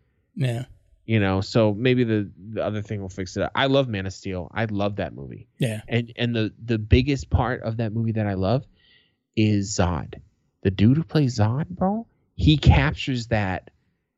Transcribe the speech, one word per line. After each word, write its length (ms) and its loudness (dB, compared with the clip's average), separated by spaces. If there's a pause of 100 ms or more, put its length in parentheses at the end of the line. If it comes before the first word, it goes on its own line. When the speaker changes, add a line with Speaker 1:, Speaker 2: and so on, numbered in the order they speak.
(360)
Speaker 1:
Yeah. 300 -2 (400)
Speaker 2:
You 140 2
know, 220 2
so 320 2
maybe 320 2
the, 320 0
the 260 -8
other 180 -4
thing 200 -8
will 80 -10
fix 260 -10
it. 180 -2
I 120 0
love 240 2
Man 160 -6
of 80 -8
Steel. 400 -8
I 120 -2
love 320 -4
that 160 -6
movie. 340 -14 (100)
Speaker 1:
Yeah. 300 -4
Speaker 2:
And, 280 -2
and 200 -2
the, 180 -2 (100)
the 140 0
biggest 520 2
part 340 0
of 140 -4
that 140 -2
movie 220 -2
that 140 0
I 80 -2
love 280 0 (720)
is 400 2
Zod. 400 -2 (480)
The 80 2
dude 260 6
who 60 0
plays 360 0
Zod, 280 0
bro, 400 -4 (280)
he 220 6
captures 720 0
that 440 -4 (460)